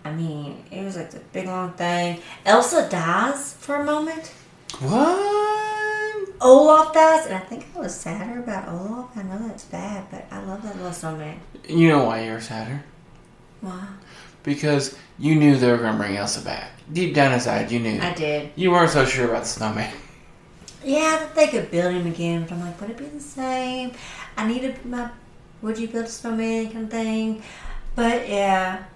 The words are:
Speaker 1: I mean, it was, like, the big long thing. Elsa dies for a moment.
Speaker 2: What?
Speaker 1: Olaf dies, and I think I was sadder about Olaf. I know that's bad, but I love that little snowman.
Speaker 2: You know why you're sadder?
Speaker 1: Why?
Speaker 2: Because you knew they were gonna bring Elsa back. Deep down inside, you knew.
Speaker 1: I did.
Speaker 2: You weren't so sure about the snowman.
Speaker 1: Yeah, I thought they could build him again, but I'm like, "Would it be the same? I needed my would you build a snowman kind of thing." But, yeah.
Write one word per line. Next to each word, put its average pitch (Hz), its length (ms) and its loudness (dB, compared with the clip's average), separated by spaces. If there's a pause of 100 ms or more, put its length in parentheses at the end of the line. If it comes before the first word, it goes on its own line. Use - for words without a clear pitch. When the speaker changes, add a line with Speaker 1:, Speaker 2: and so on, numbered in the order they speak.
Speaker 1:
I 151 60 -10
mean, 151 600 -6
it 190 120 -10
was, 190 120 -8
like, 165 160 -10
the - 80 -16 (120)
big 185 140 -6
long 185 280 -6
thing. 175 460 -2 (240)
Elsa 247 440 6
dies 190 720 -2
for 285 160 -4
a 285 80 -2
moment. 302 480 -4 (480)
Speaker 2:
What? 415 1500 0 (140)
Speaker 1:
Olaf 302 520 10
dies, 320 320 6
and - 80 -6
I 190 60 -4
think 233 260 -14 (100)
I 359 40 -10
was 190 140 -6
sadder 214 460 -8
about 202 260 -6
Olaf. 202 480 -8
I 214 80 -10
know 190 140 -8 (100)
that's 202 180 -12
bad, 190 460 -10
but 190 200 -14
I 196 120 -12
love 196 200 -10
that 208 140 -10
little 180 160 -8
snowman. 160 460 -10 (300)
Speaker 2:
You 165 200 6
know 147 160 6
why 113 200 -2
you're 113 160 -6
sadder? 113 420 -8 (760)
Speaker 1:
Why? 185 240 -10 (580)
Speaker 2:
Because 143 540 0 (220)
you 151 160 4
knew 147 220 8
they 123 140 6
were 120 60 6
gonna 113 220 0
bring 101 180 -2
Elsa 101 240 -4
back. - 300 -8 (200)
Deep 160 240 -2
down 139 180 6
inside, 110 380 0
you 120 80 0
knew. 113 220 -2
Speaker 1:
I 175 140 -4
did. 151 420 -4
Speaker 2:
You 180 140 4
weren't 175 200 6
so 139 140 4
sure 127 240 0
about 113 140 0
the - 80 -6
snowman. 107 420 -4 (880)
Speaker 1:
Yeah, 277 180 0
I 320 180 2
thought 302 160 -8
they 302 140 6
could 202 220 -2
build 175 240 0
him 175 120 -2
again, 170 380 -2
but 165 100 -10
I'm 170 100 -8
like, 170 160 -12
"Would 202 100 -10
it 233 60 -10
be 285 80 -12
the 294 160 -14
same? 254 720 -6 (460)
I 214 80 -2
needed 254 400 -4
my 240 240 -6 (500)
would 220 180 -4
you 226 100 -4
build 226 180 -6
a - 20 -12
snowman 226 640 -4
kind 226 140 -8
of 214 60 -10
thing." 220 520 -2 (520)
But, 233 360 0
yeah. 190 480 0 (180)